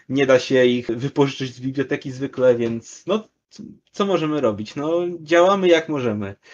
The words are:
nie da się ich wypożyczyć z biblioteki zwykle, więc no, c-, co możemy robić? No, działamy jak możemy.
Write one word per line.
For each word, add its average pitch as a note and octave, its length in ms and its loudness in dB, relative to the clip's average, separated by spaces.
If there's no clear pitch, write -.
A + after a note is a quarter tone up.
nie C3+ 160 0
da C3 140 6
się B2+ 260 4
ich B2 260 0
wypożyczyć C3+ 640 -2
z B2 40 -20
biblioteki C3+ 520 -6
zwykle, B2+ 440 0
więc A#2 520 -6
no, G#3+ 200 -2
c-, - 140 -20
co G3+ 140 -2
możemy D#3 360 0
robić? G#2+ 340 -2
No, D3 160 -4
działamy F3+ 480 2
jak D#3+ 220 4
możemy. G#2+ 460 -4